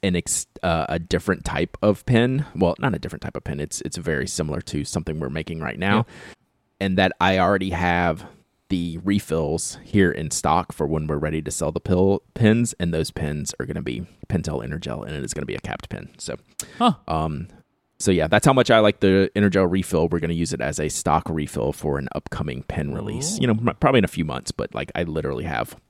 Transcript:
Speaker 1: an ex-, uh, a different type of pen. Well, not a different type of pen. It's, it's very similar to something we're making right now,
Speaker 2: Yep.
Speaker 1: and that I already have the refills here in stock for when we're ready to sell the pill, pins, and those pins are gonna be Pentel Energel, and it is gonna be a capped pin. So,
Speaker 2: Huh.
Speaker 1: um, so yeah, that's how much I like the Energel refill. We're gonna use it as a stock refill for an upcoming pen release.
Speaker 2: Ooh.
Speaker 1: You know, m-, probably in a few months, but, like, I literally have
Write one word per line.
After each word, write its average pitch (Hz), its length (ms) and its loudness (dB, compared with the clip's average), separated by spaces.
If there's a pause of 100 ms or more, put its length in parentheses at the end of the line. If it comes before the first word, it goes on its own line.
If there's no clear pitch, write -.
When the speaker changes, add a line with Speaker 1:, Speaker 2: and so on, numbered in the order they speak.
Speaker 1:
an 90 100 2
ex-, - 320 -2 (160)
uh, 82 260 0
a - 120 -2
different 85 440 -2
type - 380 -2
of 104 240 2
pen. 127 480 2
Well, 90 240 2
not 123 160 0
a - 60 -4
different - 220 -10
type - 140 -10
of - 60 -8
pen. 71 160 -6
It's, - 220 -6
it's - 160 -8
very 76 320 -2
similar 78 320 -4
to 73 240 -4
something 80 340 -4
we're 69 100 -4
making 80 300 -6
right 71 200 -6
now, 98 200 2
Speaker 2:
Yep. 113 80 0 (720)
Speaker 1:
and 95 180 0
that 92 120 6 (100)
I 95 180 4
already 95 320 2
have 87 540 0 (440)
the 85 360 -2
refills 82 760 -2
here 98 300 4
in - 180 -4
stock 82 420 0
for 76 140 -2
when 76 220 -2
we're 76 100 0
ready 76 240 -2
to 76 80 -8
sell 78 220 -2
the - 80 -4
pill, 95 420 2 (120)
pins, 113 440 4
and 87 160 0
those 78 160 -2
pins 73 480 -6
are - 80 -6
gonna 80 160 -6
be 64 240 -6 (220)
Pentel 76 360 -2
Energel, 69 400 -8
and 76 120 -8
it 67 80 -6
is - 100 -6
gonna - 120 -6
be - 100 -8
a - 40 -8
capped - 280 -10
pin. - 300 -12
So, - 180 -10 (420)
Speaker 2:
Huh. 233 140 4 (160)
Speaker 1:
um, 80 400 -4 (520)
so 101 100 0
yeah, 82 160 4
that's 104 180 4
how 139 80 8
much 127 200 6
I 113 80 8
like 104 180 4
the 95 380 6
Energel 95 340 4
refill. 90 380 2
We're 85 100 0
gonna 85 140 -2
use 82 200 0
it 62 80 -6
as 65 200 -4
a 76 80 0
stock - 420 0
refill 71 420 -2
for 71 260 -2
an 67 180 -6
upcoming - 480 -6
pen 71 280 -4
release. 147 460 -6
Speaker 2:
Ooh. - 40 0
Speaker 1:
You 127 40 2
know, 117 60 4
m-, 110 260 0
probably 135 200 6
in 101 60 4
a - 40 0
few 82 160 -4
months, 67 260 -6
but, - 240 -6
like, 67 220 -6
I 87 80 0
literally 73 400 -4
have 58 320 -4 (140)